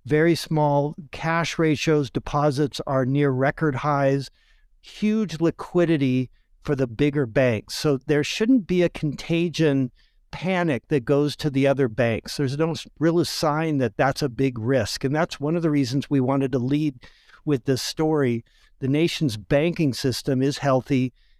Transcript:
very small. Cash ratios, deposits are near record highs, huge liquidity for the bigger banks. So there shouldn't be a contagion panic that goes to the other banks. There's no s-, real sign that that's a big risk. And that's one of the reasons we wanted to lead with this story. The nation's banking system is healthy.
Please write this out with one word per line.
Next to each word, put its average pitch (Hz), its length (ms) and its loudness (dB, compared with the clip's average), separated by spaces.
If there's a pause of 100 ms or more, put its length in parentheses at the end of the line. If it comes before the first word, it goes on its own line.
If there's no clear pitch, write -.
very 156 300 2
small. 147 600 0 (160)
Cash 165 480 -4
ratios, 151 500 2
deposits 147 800 -2
are 131 180 0
near 139 240 2
record 135 460 0
highs, 139 560 0 (480)
huge 214 600 -2
liquidity 151 880 0 (340)
for 147 120 -2
the 131 120 -2
bigger 143 380 0
banks. 117 500 0
So 143 320 0
there 147 160 2
shouldn't 220 440 0
be 180 160 2
a 170 60 2
contagion 156 1000 0 (400)
panic 170 560 -2
that 143 160 0
goes 143 320 0
to 151 140 -4
the 135 180 2
other 135 220 2
banks. - 480 -2
There's 139 200 -2
no 160 140 0
s-, - 160 -10 (120)
real 165 260 2
sign 156 540 -2
that 120 180 -2
that's 139 260 0
a 139 60 0
big 123 280 -2
risk. 117 460 0
And 135 100 0
that's 156 280 -2
one 156 160 0
of 170 40 -4
the 165 80 2
reasons 139 400 0
we 139 120 2
wanted 135 320 0
to 131 60 2
lead 143 360 0 (480)
with 147 220 -2
this 131 160 0
story. 143 640 0 (340)
The 135 80 -4
nation's 147 480 0
banking 147 580 0
system 131 480 -2
is 135 160 0
healthy. 131 540 0 (280)